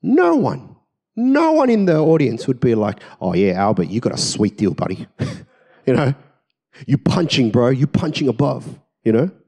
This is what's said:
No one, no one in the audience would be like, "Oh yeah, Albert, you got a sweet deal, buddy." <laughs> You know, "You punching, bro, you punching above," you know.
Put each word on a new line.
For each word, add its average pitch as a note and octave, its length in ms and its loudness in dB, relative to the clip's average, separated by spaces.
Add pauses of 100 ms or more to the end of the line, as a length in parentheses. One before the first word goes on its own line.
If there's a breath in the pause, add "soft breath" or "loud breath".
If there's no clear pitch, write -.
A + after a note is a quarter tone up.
No D#4+ 360 2
one, C#3 400 -4 (400)
no C#4 360 2
one D4 180 2
in G#3 160 2
the D#3+ 120 4
audience D3+ 480 2
would C3 140 -2
be A#2+ 140 2
like, G#2 260 -2 (200 loud breath)
"Oh F2+ 140 -2
yeah, F#2 200 2
Albert, G2 340 0
you F#2+ 120 -4
got - 140 -2
a - 40 -8
sweet - 380 -2
deal, G2 180 0
buddy." - 340 -6 (100)
<laughs> - 280 -8 (400 loud breath)
You C3 80 2
know, C#3 200 0 (720 loud breath)
"You C#3 120 0
punching, C#3 520 0
bro, B2 200 2
you C3+ 160 0
punching D#3 420 -2
above," B2 500 -4 (260)
you A2+ 60 0
know. C3 200 2 (180)